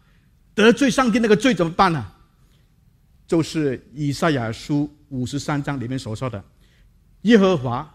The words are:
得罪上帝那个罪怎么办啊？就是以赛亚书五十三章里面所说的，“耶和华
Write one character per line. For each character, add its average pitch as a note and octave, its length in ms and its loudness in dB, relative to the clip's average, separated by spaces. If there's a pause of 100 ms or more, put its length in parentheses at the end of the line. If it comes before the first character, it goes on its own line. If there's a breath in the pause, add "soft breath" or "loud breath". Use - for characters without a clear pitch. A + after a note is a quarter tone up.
(540)
得 A3 180 6
罪 C#4 160 2
上 B3 220 2
帝 A3+ 80 2
那 A3+ 80 0
个 G#3+ 100 6
罪 A#3+ 160 2
怎 E3 140 0
么 E3 60 -6
办 F#3 240 2
啊？ A2 200 -10 (1120)
就 E3 160 2
是 C#3+ 500 -4
以 D3 200 -4
赛 E3+ 180 -2
亚 A#2 220 -2
书 D3 360 -4 (200)
五 B2+ 180 -6
十 C#3+ 100 -8
三 C#3+ 240 -4
章 C#3+ 200 -6
里 A#2 80 -8
面 C3 100 -6
所 A2 160 -10
说 C3 160 -8
的 G2+ 140 -12 (800)
，“耶 A3 140 6
和 F#3+ 200 4
华 C3 380 -6